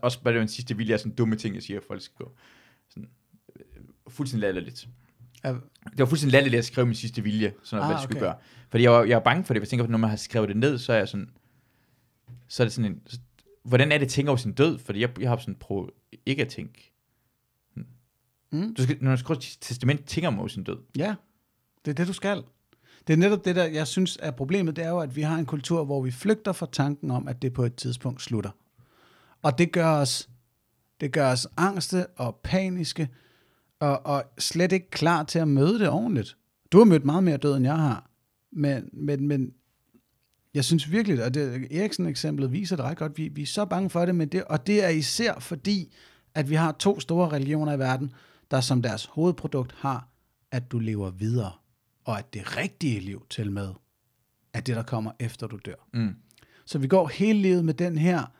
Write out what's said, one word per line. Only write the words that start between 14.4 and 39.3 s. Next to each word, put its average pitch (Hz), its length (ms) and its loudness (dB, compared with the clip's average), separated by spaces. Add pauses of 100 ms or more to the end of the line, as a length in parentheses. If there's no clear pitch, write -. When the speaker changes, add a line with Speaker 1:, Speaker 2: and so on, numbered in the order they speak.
Speaker 1:
død? 139 260 2
Fordi 101 220 -6
jeg, 120 200 -2
jeg 123 100 0
har 120 60 2
sådan 101 180 -6
prøvet - 360 -6 (360)
ikke 143 160 0
at 123 60 -4
tænke. - 440 -16 (1600)
Speaker 2:
Mm. 202 220 -4
Speaker 1:
Du 131 80 -2
skal, 131 180 2
når 131 100 2
du 131 60 4
skriver 131 240 -2
et - 200 -16
testament, 127 460 -2
tænker 165 240 -2
man 104 80 -2
over - 100 -6
sin 95 160 -10
død. 92 140 -8 (180)
Speaker 2:
Ja, 196 180 -2 (680)
det 151 60 -6
er 147 40 -2
det, 175 140 -2
du 196 40 -4
skal. 196 300 -4 (640)
Det 160 60 4
er 156 40 6
netop 202 280 4
det, 180 120 0
der 180 80 4
jeg 156 220 -2
synes - 360 0
er 160 80 -4
problemet, 160 460 -2
det 165 80 -6
er 165 40 -6
jo, 175 120 0
at 139 160 -6
vi 151 60 -4
har 160 160 0
en 160 80 -2
kultur, 156 380 -2
hvor 139 180 -2
vi 127 80 -2
flygter 208 420 0
fra 151 200 -6
tanken 143 380 -2
om, 127 180 -2
at 127 140 -8
det 131 100 -2
på 123 120 0
et 120 100 -2
tidspunkt 123 480 -8
slutter. 101 280 -4 (920)
Og 143 160 2
det 170 140 4
gør 165 180 4
os, 147 380 0 (720)
det 143 120 -4
gør 139 200 4
os 123 140 0 (100)
angste 185 500 -2
og - 380 -8
paniske, 180 640 -2 (720)
og, 143 260 0
og 143 180 -2 (140)
slet 175 340 0
ikke 185 180 -2
klar 160 320 2
til 156 160 -2
at 160 100 2
møde 147 300 4
det 202 100 4
ordentligt. 175 480 -2 (360)
Du 175 60 10
har 226 60 12
mødt 160 200 8
meget 160 200 4
mere 160 120 2
død, 139 200 0
end 131 80 4
jeg 139 140 2
har. 151 320 0 (420)
Men, 143 400 -2
men, 143 360 -2
men 135 240 0 (1040)